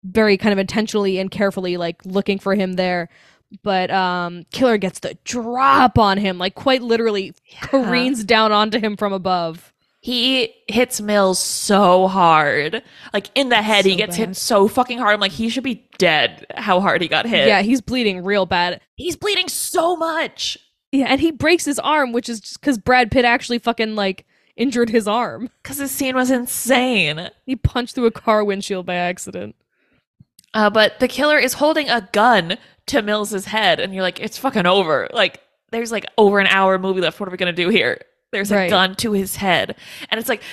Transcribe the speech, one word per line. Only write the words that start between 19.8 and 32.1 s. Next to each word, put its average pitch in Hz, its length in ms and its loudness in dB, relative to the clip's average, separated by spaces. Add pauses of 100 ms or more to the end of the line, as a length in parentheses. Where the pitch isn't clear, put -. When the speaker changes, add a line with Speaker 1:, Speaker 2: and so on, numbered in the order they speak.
Speaker 2:
much. 320 600 -6 (360)
Speaker 1:
Yeah, 269 160 2
and 269 100 2
he 330 120 2
breaks 311 340 0
his 285 140 -4
arm, 277 340 0
which 233 160 -4
is 226 100 -8
just - 220 -18
'cause 262 160 0
Brad 247 340 2
Pitt 247 140 2
actually 240 340 0
fucking, 226 380 -2
like, 196 280 -4 (300)
injured 240 340 0
his 220 160 0
arm. 208 440 -4 (140)
Speaker 2:
'Cause 277 160 -12
this 277 120 -6
scene 262 240 -4
was 254 160 2
insane. 240 1000 0 (160)
Speaker 1:
He 262 120 -4
punched - 380 -4
through 247 100 0
a 226 60 4
car 214 340 0
windshield 196 400 -4
by 180 100 -4
accident. 180 600 -6 (1000)
Speaker 2:
Uh, 214 160 2
but 208 320 2
the 254 80 2
killer 294 280 2
is 254 180 0
holding 302 340 0
a 226 240 -2